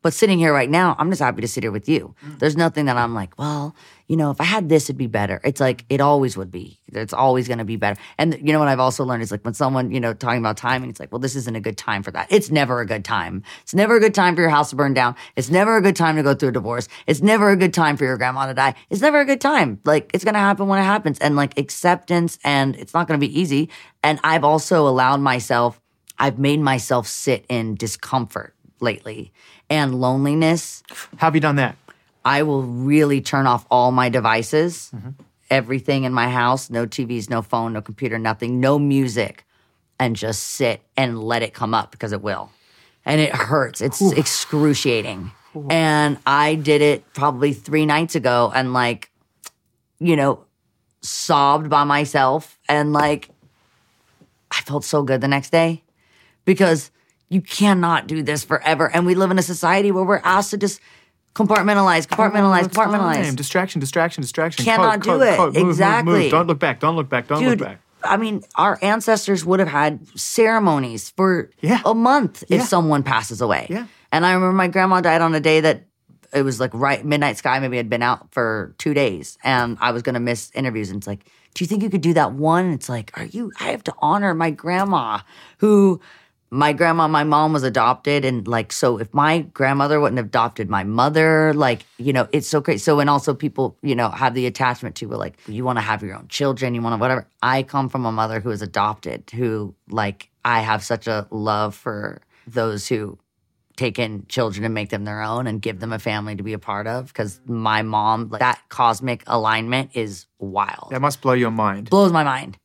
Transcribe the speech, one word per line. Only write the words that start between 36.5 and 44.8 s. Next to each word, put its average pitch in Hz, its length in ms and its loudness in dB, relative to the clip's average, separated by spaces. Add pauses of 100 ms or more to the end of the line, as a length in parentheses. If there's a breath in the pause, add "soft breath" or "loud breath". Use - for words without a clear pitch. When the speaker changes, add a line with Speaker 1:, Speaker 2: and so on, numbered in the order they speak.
Speaker 1:
no 117 160 -2
T - 180 -6
Vs, 113 280 -6
no 113 100 -2
phone, 113 320 -4
no 107 80 -8
computer, 113 380 -8
nothing, 117 400 -4
no 135 180 4
music, 135 680 -2 (560)
and 117 160 0
just 110 280 -6
sit - 380 -4 (140)
and 123 280 -2
let 117 180 -2
it - 140 -6
come 113 180 -4
up 107 160 -2
because 107 220 -10
it 98 100 -6
will. 98 300 -8 (540 soft breath)
And 151 140 0
it 151 140 0
hurts. 127 480 -2
It's 131 220 -4
Speaker 2:
Oof. 190 120 4
Speaker 1:
excruciating. 123 1160 0 (240)